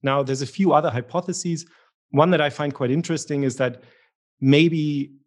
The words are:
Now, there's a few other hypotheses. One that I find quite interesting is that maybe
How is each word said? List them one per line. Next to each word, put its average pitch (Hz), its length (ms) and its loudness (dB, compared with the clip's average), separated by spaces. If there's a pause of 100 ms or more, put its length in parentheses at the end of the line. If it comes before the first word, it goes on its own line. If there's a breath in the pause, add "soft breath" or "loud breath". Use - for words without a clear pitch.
Now, 139 220 0
there's 131 180 -4
a - 40 -8
few 185 260 0
other 151 180 2
hypotheses. 170 720 -6 (460 soft breath)
One 151 200 4
that 170 100 2
I 147 100 0
find 143 240 -6
quite 127 160 -2
interesting 151 540 -2
is 127 120 -2
that 123 260 -4 (580 soft breath)
maybe 147 720 2 (140)